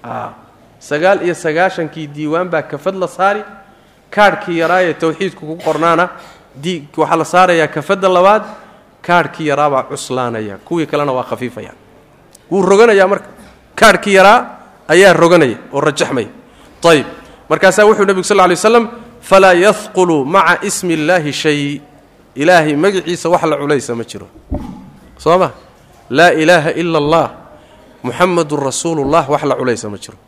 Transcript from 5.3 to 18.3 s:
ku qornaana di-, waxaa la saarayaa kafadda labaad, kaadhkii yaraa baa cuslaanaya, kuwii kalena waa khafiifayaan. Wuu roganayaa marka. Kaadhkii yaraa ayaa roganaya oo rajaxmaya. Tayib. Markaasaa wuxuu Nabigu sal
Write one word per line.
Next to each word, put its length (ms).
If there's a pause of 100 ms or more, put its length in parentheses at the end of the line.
ku 160
qornaana 460 (460)
di-, 280 (140)
waxaa 200
la 80
saarayaa 420
kafadda 420
labaad, 340 (580)
kaadhkii 460
yaraa 220
baa 140
cuslaanaya, 760 (100)
kuwii 180
kalena 300
waa 80
khafiifayaan. 520 (760)
Wuu 100
roganayaa 460
marka. 200 (480)
Kaadhkii 380
yaraa 260 (480)
ayaa 260
roganaya 440 (160)
oo 80
rajaxmaya. 460 (540)
Tayib. 240 (440)
Markaasaa 360
wuxuu 200
Nabigu 180
sal 140